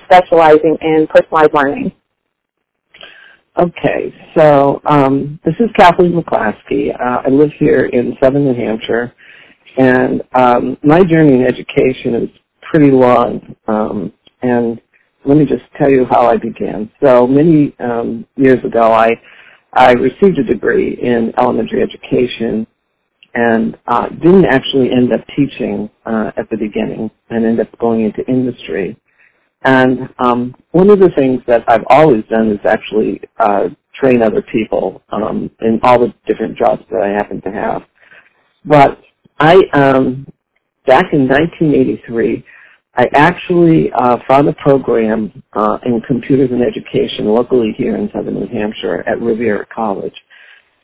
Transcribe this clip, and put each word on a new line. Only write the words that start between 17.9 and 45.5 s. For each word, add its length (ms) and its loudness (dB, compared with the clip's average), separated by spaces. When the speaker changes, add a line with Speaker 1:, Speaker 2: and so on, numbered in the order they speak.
Speaker 2:
years 300 2
ago, 260 2
I, 200 2
I 220 4
received 440 0
a 60 0
degree 580 -4
in 360 -2
elementary 440 -2
education 840 -4
and, 420 0
uh, 220 -2
didn't 380 4
actually 440 0
end 220 0
up 80 -2
teaching, 560 -6
uh, 300 -4
at 140 -8
the 80 -6
beginning 520 -6
and 160 -2
ended 220 -2
up 120 -20
going 220 0
into 260 -4
industry. 720 -6
And, 420 0
um, 340 -2
one 180 4
of 80 6
the 160 4
things 320 0
that 200 2
I've 200 2
always 380 4
done 260 0
is 140 -4
actually, 540 -4
uh, 300 0
train 260 2
other 220 0
people, 640 -6
um, 400 -6
in 220 0
all 160 4
the 160 0
different 280 -6
jobs 360 -2
that 100 -2
I 60 -2
happen 340 -6
to 80 -10
have. 320 -8
But 360 2
I, 180 4
um, 540 0
back 280 4
in 120 2
nineteen 480 0
eighty-three, 720 -2
I 200 2
actually, 800 2
uh, 240 0
found 220 4
a 40 -2
program, 880 -2